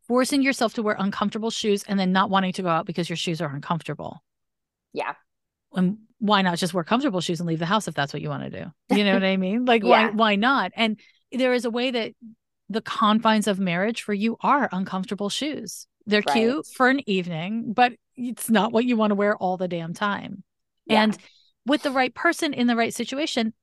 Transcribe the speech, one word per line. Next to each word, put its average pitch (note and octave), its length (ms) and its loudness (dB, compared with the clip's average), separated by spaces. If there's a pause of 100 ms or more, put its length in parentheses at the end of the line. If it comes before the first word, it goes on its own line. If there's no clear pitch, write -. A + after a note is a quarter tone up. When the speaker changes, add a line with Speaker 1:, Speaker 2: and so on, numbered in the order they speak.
Speaker 1:
forcing C4 360 2
yourself B3+ 320 0
to A#3+ 80 -4
wear G#3 160 0
uncomfortable G#3 520 -2
shoes G3+ 380 0
and G3 100 0
then F#3 140 2
not F#3+ 160 4
wanting F#3+ 240 2
to F#3+ 100 -6
go F3+ 60 0
out E3 160 2
because E3+ 240 -4
your E3+ 80 -4
shoes D#3+ 240 -4
are D#3+ 140 -4
uncomfortable. D3 680 -6 (720)
Speaker 2:
Yeah. C#3+ 220 -6 (580)
Speaker 1:
And F#3 260 2 (200)
why G3+ 240 4
not F3 160 2
just E3+ 140 -2
wear F3 120 -2
comfortable A3+ 360 0
shoes E3 200 -4
and F3 60 -4
leave E3 120 -2
the E3 80 -2
house G3 220 0
if D#3+ 60 -10
that's C#3+ 180 -2
what D3+ 100 -8
you D3+ 60 -6
wanna C3+ 220 -6
do? - 160 -12 (300)
You G#3 80 4
know G3 100 4
what F#3+ 100 2
I F#3+ 120 2
mean? F#3+ 280 0
Like, A#3 180 4
Speaker 2:
<laughs> A#3 80 4
Speaker 1:
why, A3+ 120 8
Speaker 2:
Yeah. A3 80 2
Speaker 1:
why G#3 260 2
not? A3 400 2
And A3 240 -2 (320)
there B3+ 220 2
is B3 100 0
a A#3+ 60 -2
way A#3+ 200 -2
that A#3 220 -4 (560)
the G#3+ 140 -4
confines G#3+ 640 2
of G3 120 0
marriage F#3+ 440 -2
for G#3 120 -4
you G#3+ 280 -2
are A#3+ 300 2
uncomfortable F#3+ 560 -4
shoes. - 580 -8 (200)
They're G#3 200 2
Speaker 2:
Right. - 80 2
Speaker 1:
cute A#3 320 2 (100)
for B3+ 120 4
an C4+ 200 0
evening, F#3 640 -4
but B3 200 2 (240)
it's B3 320 -8
not A3 240 4
what A3+ 140 2
you B3 100 2
wanna G#3+ 200 2
wear G3+ 200 2
all F#3 200 -2
the F3+ 120 -4
damn E3+ 240 -6
time. G3+ 520 -6 (420)
Speaker 2:
Yeah. G#3+ 160 4
Speaker 1:
And A3 160 0 (480)
with C#4+ 160 2
the C#4+ 80 -2
right B3+ 240 0
person D#4+ 400 0
in A#3+ 140 2
the A#3+ 80 2
right A3+ 180 0
situation, B3 580 -4 (100)